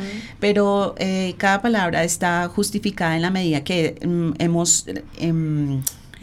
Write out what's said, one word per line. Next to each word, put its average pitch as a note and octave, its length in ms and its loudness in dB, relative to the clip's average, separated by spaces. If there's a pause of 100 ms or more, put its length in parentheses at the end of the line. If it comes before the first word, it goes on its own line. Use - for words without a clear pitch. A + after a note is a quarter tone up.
(400)
Pero, G3+ 580 2
eh, F#3+ 400 -2
cada G3 240 2
palabra F#3 420 2
está F3 440 0
justificada G3+ 680 -2
en E3 60 0
la F3+ 100 0
medida E3 320 0
que, E3+ 320 0 (100)
mm, E3+ 340 0
hemos, E3+ 460 2 (320)
em, D3+ 640 0 (420)